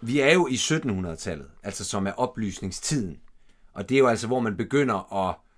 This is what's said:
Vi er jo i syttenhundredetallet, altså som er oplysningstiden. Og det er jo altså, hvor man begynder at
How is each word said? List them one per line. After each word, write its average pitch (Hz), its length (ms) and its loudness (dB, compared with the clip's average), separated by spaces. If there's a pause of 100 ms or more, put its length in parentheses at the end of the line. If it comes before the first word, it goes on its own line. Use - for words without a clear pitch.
Vi 120 180 0
er 139 140 6
jo 175 140 6
i 127 80 -2
syttenhundredetallet, 92 920 -2 (160)
altså 95 200 -8
som 98 240 -2
er 98 40 -2
oplysningstiden. 107 1040 -4 (560)
Og 101 160 -8
det 127 60 2
er 135 40 8
jo 131 80 8
altså, 113 200 2
hvor 127 120 0
man 107 180 -2
begynder 101 720 0
at 85 60 -4 (220)